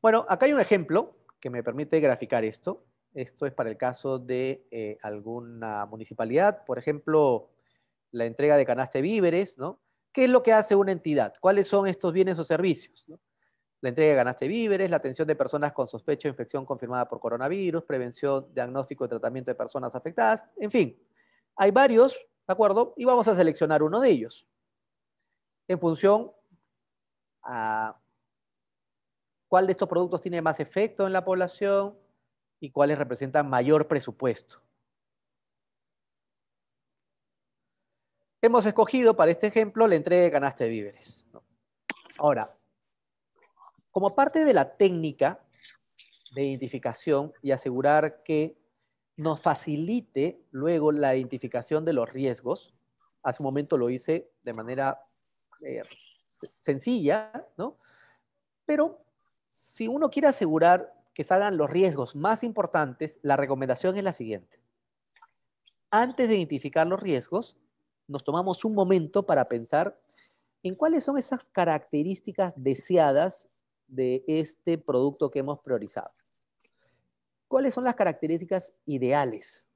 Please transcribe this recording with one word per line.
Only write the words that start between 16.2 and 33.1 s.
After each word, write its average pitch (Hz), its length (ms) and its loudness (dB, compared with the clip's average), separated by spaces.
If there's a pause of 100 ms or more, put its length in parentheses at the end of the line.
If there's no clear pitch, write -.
de 139 40 -2
infección 131 340 -8
confirmada 123 420 -6
por - 120 -10
coronavirus, 160 640 -4
prevención, 135 680 -4
diagnóstico 127 520 -6
y - 40 -8
tratamiento 123 420 -6
de 117 40 -4
personas 127 400 -8
afectadas, 220 480 -2 (140)
en 208 140 -8
fin. 170 280 0 (560)
Hay 196 160 4
varios, 247 420 6
¿de - 400 -10
acuerdo? 220 440 2
Y 240 80 -6
vamos 240 220 4
a 208 80 4
seleccionar 156 480 4
uno 170 160 0
de 262 100 4
ellos. 117 380 -2 (1200)
En 180 120 -2
función 196 520 2 (1120)
a 110 540 -4 (1500)
cuál 185 200 4
de 190 60 0
estos 185 160 -2
productos 175 320 -2
tiene 175 200 -4
más 160 200 -2
efecto 202 440 -2
en 190 80 -4
la 185 120 -2
población 196 720 -2 (640)
y 135 100 -14
cuáles 143 260 2
representan 139 520 -4